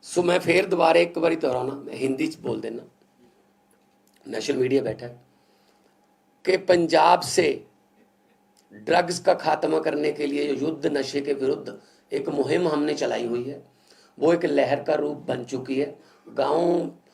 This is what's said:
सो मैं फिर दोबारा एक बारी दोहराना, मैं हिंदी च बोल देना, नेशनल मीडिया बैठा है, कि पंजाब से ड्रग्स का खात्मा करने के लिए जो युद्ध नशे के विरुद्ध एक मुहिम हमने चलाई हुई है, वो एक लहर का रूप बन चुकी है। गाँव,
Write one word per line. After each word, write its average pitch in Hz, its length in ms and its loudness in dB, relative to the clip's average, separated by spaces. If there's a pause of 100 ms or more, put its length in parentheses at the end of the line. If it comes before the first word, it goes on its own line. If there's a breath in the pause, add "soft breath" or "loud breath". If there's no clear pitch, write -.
सो - 180 -2
मैं 175 160 2
फिर 175 280 2
दोबारा 170 340 4
एक 170 180 0
बारी 165 180 2
दोहराना, 131 360 -2
मैं 139 220 -12
हिंदी 135 340 -2
च - 80 -10
बोल 110 240 -6
देना, 113 220 -10 (1500)
नेशनल 139 280 -4
मीडिया 127 260 2
बैठा 113 240 -8
है, 120 140 -18 (1200 soft breath)
कि 185 120 2
पंजाब 170 640 4
से - 460 0 (1040)
ड्रग्स 170 460 0
का 185 160 4
खात्मा 156 440 0
करने 151 340 0
के 147 140 -4
लिए 143 280 -2
जो 127 120 -4
युद्ध 160 200 -4
नशे 143 340 -2
के 143 120 -4
विरुद्ध 135 480 -4 (320 soft breath)
एक 135 160 -4
मुहिम 151 400 0
हमने 147 260 0
चलाई 120 320 -2
हुई 120 180 -4
है, - 240 -12 (500 soft breath)
वो 160 160 4
एक 170 100 -2
लहर 139 380 2
का 156 120 0
रूप 147 220 -2
बन 127 280 -6
चुकी 131 360 -4
है। 143 180 -6 (300 soft breath)
गाँव, 165 640 0 (220 soft breath)